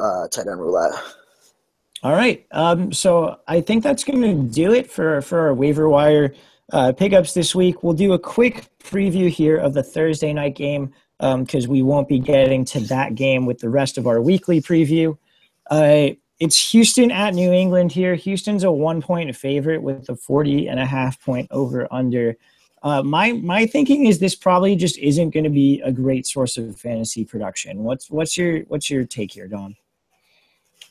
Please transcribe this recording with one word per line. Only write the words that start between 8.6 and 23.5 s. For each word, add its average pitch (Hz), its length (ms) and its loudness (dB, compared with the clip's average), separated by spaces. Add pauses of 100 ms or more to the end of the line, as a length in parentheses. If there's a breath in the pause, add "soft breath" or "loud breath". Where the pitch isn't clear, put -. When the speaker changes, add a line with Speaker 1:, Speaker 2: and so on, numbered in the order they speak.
Speaker 2:
preview 185 480 0
here 156 260 2
of 175 180 -2
the 139 80 0
Thursday 156 500 -2
night 143 240 -4
game, 143 360 -6 (280 soft breath)
um, 131 260 0
'cause 123 220 -2
we 135 140 2
won't 135 260 2
be 135 100 0
getting 131 480 2
to - 140 -6
that 127 340 -4
game 127 320 0
with 123 140 -4
the 117 100 -6
rest 139 260 0
of 123 100 -4
our 117 140 2
weekly 170 400 2
preview. 160 560 0 (540)
Uh, 147 380 6 (320)
it's - 320 0
Houston 233 380 6
at 202 220 0
New 180 200 2
England 180 400 2
here. 180 240 0
Houston's 196 480 -4
a 180 80 4
one-point 160 640 -2
favorite 143 460 -4
with 135 260 -8
a 117 80 -10
forty 143 520 0
and 127 120 -6
a 131 60 -2
half 131 380 -4
point 127 260 -4
over 127 400 -4
under. 120 460 -2 (460)
Uh, 143 200 0
my, 170 300 0
my 208 320 -2